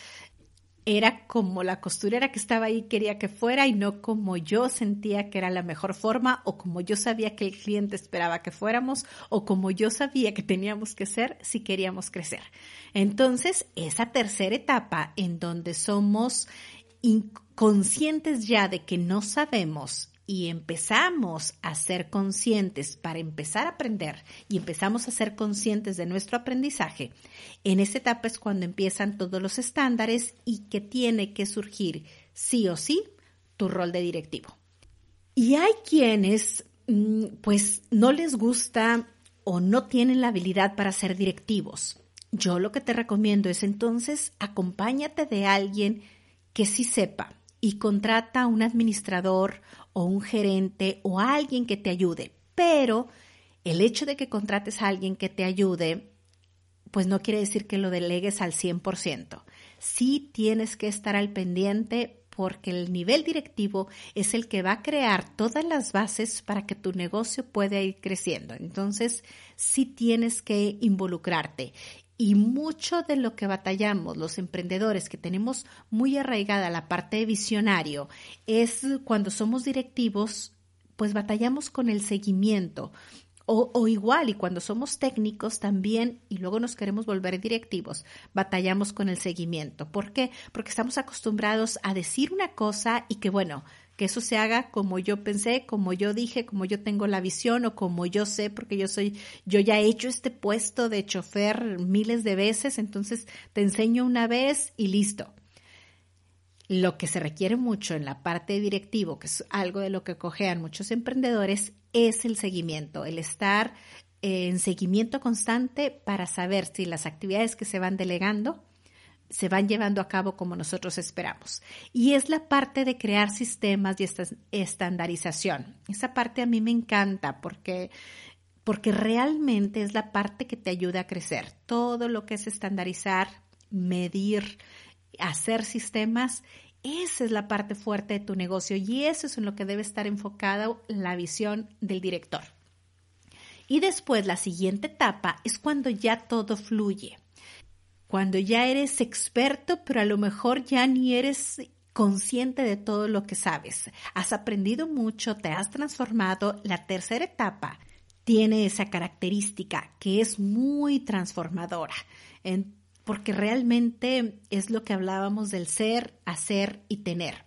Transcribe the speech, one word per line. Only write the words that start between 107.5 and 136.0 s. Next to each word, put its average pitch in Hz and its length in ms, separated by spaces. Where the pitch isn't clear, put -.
mucho 220 400
en 151 100
la - 160
parte 170 320
de 196 60
directivo, 202 580
que - 100
es - 220
algo 196 300
de 196 100
lo 190 140
que 175 140
cojean 175 440
muchos 160 300
emprendedores, 233 800
es 233 320
el 226 140
seguimiento, 156 640
el 160 140
estar, 208 560
eh, 185 260
en 180 120
seguimiento 196 640
constante 247 680
para 190 380
saber 185 400
si - 180
las 165 220
actividades 202 480
que 220 100
se 202 140
van 185 180
delegando 196 640
se - 200
van 196 180
llevando 208 340
a 190 60
cabo 190 280
como 175 200
nosotros 175 420
esperamos. - 640
Y 247 220
es 277 160
la 311 180
parte 277 380
de 247 120
crear 208 320
sistemas 202 720
y 190 60
esta 185 180
estandarización. 175 1200
Esa 254 260
parte 240 280
a 240 40
mí 233 160
me 226 100
encanta 202 680
porque, 180 500
porque 214 280
realmente 226 920
es 202 120
la 214 180
parte 202 360
que 233 100
te - 120
ayuda 180 320
a 180 60
crecer. 156 440
Todo 240 420
lo 214 180
que 220 100
es 208 120
estandarizar, 190 800
medir, 190 880
hacer 220 460
sistemas, 226 800